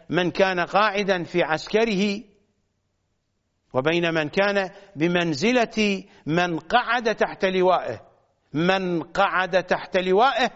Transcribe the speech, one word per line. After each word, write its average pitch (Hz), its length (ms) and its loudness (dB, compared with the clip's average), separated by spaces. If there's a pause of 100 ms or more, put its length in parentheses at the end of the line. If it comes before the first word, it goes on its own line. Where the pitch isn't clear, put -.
من 170 220 0
كان 190 300 0
قاعدا 190 640 0
في 170 180 -2
عسكره 202 800 -2 (1500)
وبين 165 420 0
من 156 140 0
كان 196 420 0 (260)
بمنزلة 185 1080 0 (220)
من 170 320 0
قعد 226 560 0
تحت 196 300 -4
لوائه؟" 180 640 0 (460)
من 180 500 0
قعد 180 640 0
تحت - 320 -2
لوائه 214 600 2